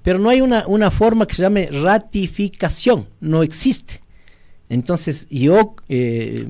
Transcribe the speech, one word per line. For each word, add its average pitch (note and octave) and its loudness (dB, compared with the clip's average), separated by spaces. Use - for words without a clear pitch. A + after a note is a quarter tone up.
Pero F#3 0
no G#3+ 2
hay B3+ 4
una, B3 0
una G#3 2
forma A3 2
que - -8
se E3+ -2
llame F#3+ 2
ratificación, F#3 -2
no D#3+ 2
existe. - -4
Entonces, D3 -4
yo... E3 4
Eh, A#2 -4